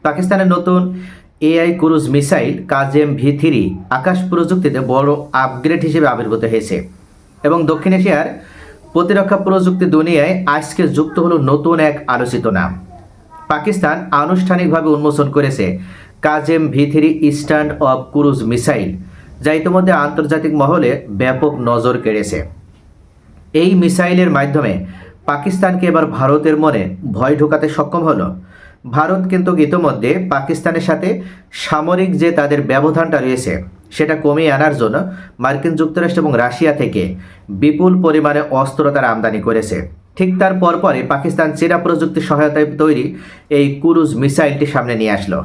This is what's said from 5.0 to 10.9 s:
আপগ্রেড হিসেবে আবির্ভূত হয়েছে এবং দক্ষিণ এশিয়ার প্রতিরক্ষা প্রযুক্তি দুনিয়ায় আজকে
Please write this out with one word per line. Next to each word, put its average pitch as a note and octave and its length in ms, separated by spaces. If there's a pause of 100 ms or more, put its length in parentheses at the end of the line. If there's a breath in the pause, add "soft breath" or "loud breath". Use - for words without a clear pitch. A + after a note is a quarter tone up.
আপগ্রেড C#3+ 440
হিসেবে D3+ 240
আবির্ভূত A2 300 (100)
হয়েছে G#2+ 240 (720)
এবং E3+ 120 (120)
দক্ষিণ D#3+ 280
এশিয়ার E3+ 280 (680 loud breath)
প্রতিরক্ষা G3 520
প্রযুক্তি F#3 400 (100)
দুনিয়ায় D#3+ 380 (220)
আজকে D#3 260 (140)